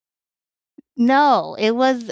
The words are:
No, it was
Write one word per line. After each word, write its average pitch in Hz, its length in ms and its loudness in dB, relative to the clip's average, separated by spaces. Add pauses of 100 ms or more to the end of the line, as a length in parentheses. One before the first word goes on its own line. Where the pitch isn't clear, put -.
(960)
No, 247 600 2
it 220 200 -2
was 247 360 -2